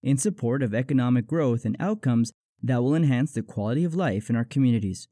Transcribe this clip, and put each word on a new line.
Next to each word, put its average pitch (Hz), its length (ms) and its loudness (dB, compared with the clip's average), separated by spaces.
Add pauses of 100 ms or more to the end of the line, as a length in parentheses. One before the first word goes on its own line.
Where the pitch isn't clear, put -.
in 135 140 2
support 135 460 -2
of 104 100 -2
economic 123 540 2
growth 135 380 0
and 107 140 -2
outcomes 131 520 0 (320)
that 123 180 0
will 139 140 2
enhance 139 360 2
the 110 120 -4
quality 110 400 -2
of 165 120 -2
life 117 340 -2
in 117 60 2
our 117 80 0
communities. 117 680 0